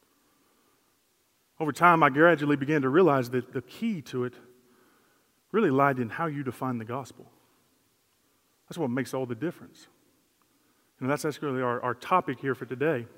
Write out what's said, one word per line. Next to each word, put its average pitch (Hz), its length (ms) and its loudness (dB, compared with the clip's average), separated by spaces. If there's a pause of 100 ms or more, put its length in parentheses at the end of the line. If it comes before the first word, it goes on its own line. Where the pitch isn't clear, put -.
(1600)
Over 151 120 -4
time, 165 320 6
I 143 80 6
gradually 147 460 4
began 139 260 0
to 131 60 2
realize 139 420 4
that 123 220 -4
the 127 100 -8
key 214 400 -6
to 123 220 -6
it 123 100 -10 (1160)
really 196 200 2
lied 139 260 4
in 120 120 -4
how 165 180 -6
you 147 160 -6
define 127 340 -6
the 113 80 -10
gospel. 123 400 -12 (1400)
That's - 80 -14
what 147 140 -2
makes 127 240 -6
all 131 100 -4
the 123 80 -8
difference. - 540 -12 (1120)
And 131 100 -4
that's 143 160 -2
actually 135 380 -4
our, 120 180 -2
our 123 140 -4
topic 170 440 -2
here 135 140 -4
for 123 140 -10
today. 127 400 -4 (100)